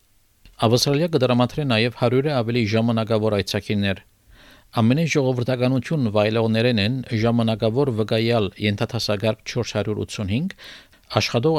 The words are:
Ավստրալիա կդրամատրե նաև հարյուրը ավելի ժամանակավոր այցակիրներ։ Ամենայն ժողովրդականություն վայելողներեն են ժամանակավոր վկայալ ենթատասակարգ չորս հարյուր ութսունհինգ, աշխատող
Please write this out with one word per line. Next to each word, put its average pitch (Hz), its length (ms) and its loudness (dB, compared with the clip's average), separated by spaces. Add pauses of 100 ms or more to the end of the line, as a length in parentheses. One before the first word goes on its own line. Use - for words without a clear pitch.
(680)
Ավստրալիա 143 460 2
կդրամատրե 123 560 2
նաև 113 320 0
հարյուրը 135 400 2
ավելի 117 220 0 (100)
ժամանակավոր 110 640 2
այցակիրներ։ 101 640 -2 (800)
Ամենայն 139 320 4
ժողովրդականություն 127 920 0 (120)
վայելողներեն 113 680 2
են 117 120 0 (280)
ժամանակավոր 117 680 0
վկայալ 113 540 0 (200)
ենթատասակարգ 107 760 -2 (120)
չորս 120 240 -4
հարյուր 104 260 -2
ութսունհինգ, 113 520 -4 (640)
աշխատող 139 400 0